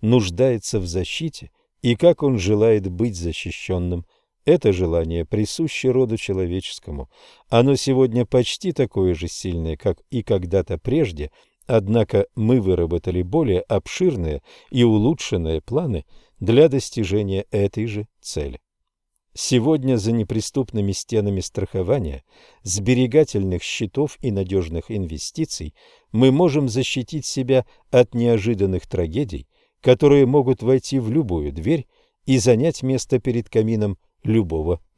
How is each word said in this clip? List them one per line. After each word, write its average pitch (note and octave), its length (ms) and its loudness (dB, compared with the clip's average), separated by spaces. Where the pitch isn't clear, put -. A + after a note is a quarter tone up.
нуждается A2 800 2
в F2+ 60 -6
защите F#2 640 -8
и A#2+ 140 2
как E3 300 4
он C3 140 2
желает G#2 520 2
быть F#2+ 260 -4
защищенным. F2 880 -6
Это A#2 280 4
желание E2+ 520 0
присуще B2+ 680 -2
роду A#2+ 240 0
человеческому. F#2 920 -6
Оно B2+ 280 4
сегодня B2 500 2
почти C3 460 -2
такое G2 420 0
же E2 140 -8
сильное, E2 480 -6
как - 340 -4
и A#2+ 140 -4
когда-то F#2 540 -2
прежде, F#2+ 520 -2
однако A2 680 2
мы A#2 260 2
выработали F2 600 0
более G2+ 380 0
обширные G2 840 -2
и A#2+ 120 2
улучшенные G#2 760 2
планы B2 440 -4
для A#2+ 280 6
достижения G2+ 840 -2
этой G#2 340 -2
же G#2 220 -8
цели. C#2+ 380 -10
Сегодня C3 580 2
за G#2+ 120 -2
неприступными A2+ 800 -2
стенами G2+ 480 -2
страхования, F#2 840 -4
сберегательных G#2 1000 0
счетов - 580 -6
и A#2+ 120 -2
надежных F2+ 580 -2
инвестиций F2 840 -8
мы B2+ 220 4
можем D3 360 2
защитить B2+ 560 -4
себя C3 400 0
от B2 240 4
неожиданных G#2+ 720 0
трагедий, F2 580 -4
которые C#3 460 6
могут C3 360 2
войти C3 360 0
в A2+ 140 -2
любую F2 400 -2
дверь A2 340 -2
и C3+ 120 4
занять B2 440 2
место C3 380 -2
перед A#2+ 280 -4
камином G#2+ 480 0
любого E2+ 560 0